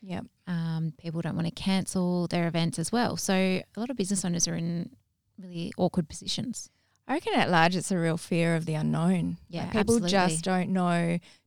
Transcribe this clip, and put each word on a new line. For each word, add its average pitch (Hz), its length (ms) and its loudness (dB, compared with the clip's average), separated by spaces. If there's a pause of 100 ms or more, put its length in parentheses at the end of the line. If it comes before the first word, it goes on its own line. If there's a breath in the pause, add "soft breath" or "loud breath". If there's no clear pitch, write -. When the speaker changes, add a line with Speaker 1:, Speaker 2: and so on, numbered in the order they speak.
Speaker 1:
Yep. 185 240 -8 (220)
Speaker 2:
Um, 165 500 -2
people 165 240 -6
don't 165 140 -4
wanna 165 140 -2
cancel 180 800 0
their 170 200 0
events 165 300 0
as 165 140 -4
well. 226 260 0
So - 160 0
a 185 300 2 (160)
lot 240 100 -4
of 269 60 -6
business 190 300 -2
owners 175 220 0
are 170 80 -4
in 170 340 -4 (520)
really 175 360 -8
awkward 180 320 0
positions. - 600 -6 (380)
Speaker 1:
I 247 60 -2
reckon 370 220 0
at 190 140 4
large 175 280 6
it's - 120 -4
a 190 80 2
real 165 200 2
fear 170 400 0
of 160 80 -4
the 160 80 -2
unknown. 165 640 0 (100)
Speaker 2:
Yeah, 170 140 -8
Speaker 1:
Like, 180 100 -4
people 220 240 4
Speaker 2:
absolutely. 185 140 0
Speaker 1:
just 180 340 2
don't 185 280 0
know, 175 480 2 (280 soft breath)